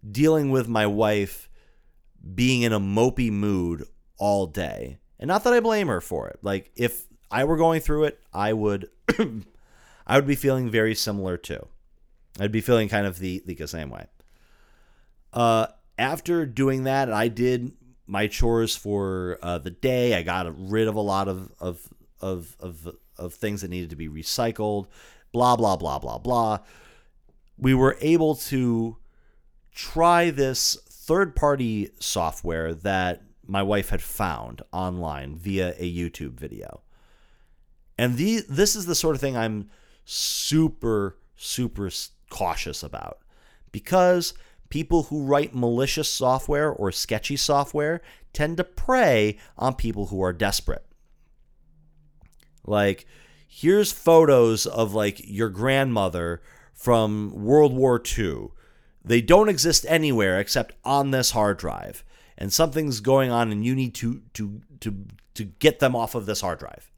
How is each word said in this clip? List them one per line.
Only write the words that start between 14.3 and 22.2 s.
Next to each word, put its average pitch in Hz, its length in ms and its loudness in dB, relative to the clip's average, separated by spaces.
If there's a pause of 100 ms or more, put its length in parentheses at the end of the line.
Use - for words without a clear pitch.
Uh, 113 320 4 (320)
after 165 480 -2
doing 131 380 0
that, 135 280 0
I 110 180 0
did 123 420 -2 (340)
my 101 220 -2
chores 113 480 2
for, 95 680 -4
uh, 87 160 -4
the 82 140 -10
day. 123 420 0
I 90 80 0
got 87 320 -4 (160)
rid 110 180 2
of 107 60 -2
a 107 80 -2
lot 98 260 0
of, 92 320 -8
of, 87 320 -10 (280)
of, 92 400 -8